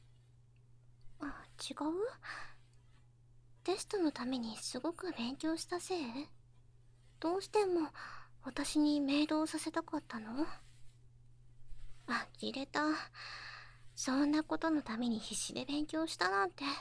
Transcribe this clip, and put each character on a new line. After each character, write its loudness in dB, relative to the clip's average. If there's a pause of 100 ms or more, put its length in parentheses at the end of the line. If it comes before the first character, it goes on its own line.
(1200)
あ、 -6 (160)
違 -6
う？ -12 (1900)
テ 2
ス -8
ト 0
の 4
た -4
め 0
に -4
す -6
ご 0
く -6
勉 -2
強 0
し -4
た -4
せ -2
い？ 0 (1160)
ど 2
う 0
し -12
て 6
も 2 (520)
私 0
に 8
メ 4
イ 4
ド 4
を 4
さ 0
せ -2
た 0
か -4
っ -4
た -6
の？ -2 (1600)
呆 -4
れ -4
た。 2 (1120)
そ 0
ん 6
な 4
こ 0
と 4
の 4
た -4
め 2
に 2
必 -4
死 -2
で -4
勉 0
強 0
し -6
た 4
な 4
ん -8
て。 -8 (180)